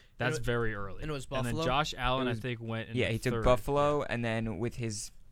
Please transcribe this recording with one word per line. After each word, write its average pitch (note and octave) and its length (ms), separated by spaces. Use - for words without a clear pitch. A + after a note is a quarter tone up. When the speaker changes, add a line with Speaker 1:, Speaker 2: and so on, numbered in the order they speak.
Speaker 1:
That's B2 180
Speaker 2:
And - 80
it, - 20
Speaker 1:
very A#2 280
early. G2 280
Speaker 2:
and D3 80
it D3+ 40
was C3 160
Speaker 1:
And C3 160
then A#2+ 80
Speaker 2:
Buffalo? D#3+ 100
Speaker 1:
Josh C#3 320
Allen, B2+ 300
Speaker 3:
It B2 40
was, A#2 80
Speaker 1:
I G#2+ 40
think, A#2+ 180
went A2+ 300
in A#2 60
Speaker 3:
yeah, A#2 100
Speaker 1:
the F#2 60
Speaker 3:
he A2+ 60
took B2 160
Speaker 1:
third. A2+ 100
Speaker 3:
Buffalo, C#3+ 580
and A#2+ 220
then A2+ 340
with A#2 180
his A2+ 360